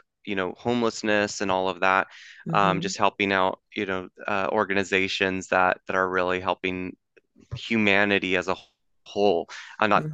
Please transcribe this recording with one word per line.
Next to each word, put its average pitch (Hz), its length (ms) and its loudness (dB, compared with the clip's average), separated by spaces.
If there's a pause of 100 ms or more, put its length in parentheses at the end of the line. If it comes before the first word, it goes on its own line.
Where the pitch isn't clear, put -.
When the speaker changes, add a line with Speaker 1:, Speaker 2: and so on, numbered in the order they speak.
(260)
Speaker 1:
you 101 100 -6
know, 92 220 -2
homelessness 110 840 0
and 98 100 -2
all 92 180 0
of 87 120 -6
that. 95 260 2 (460)
Um, 98 260 4
Speaker 2:
Mm-hmm. - 20 -4
Speaker 1:
just 98 160 -4
helping 98 340 2
out, 95 280 2 (160)
you 104 100 -4
know, 92 240 -6 (180)
uh, 98 240 -2
organizations 95 960 0
that, 92 400 4
that 95 80 -2
are 92 140 2
really 90 300 0
helping 92 560 -4 (600)
humanity 101 800 2
as 90 120 -2
a 92 80 0 (480)
whole. 98 460 0 (300)
I'm 107 100 2
not, 92 240 2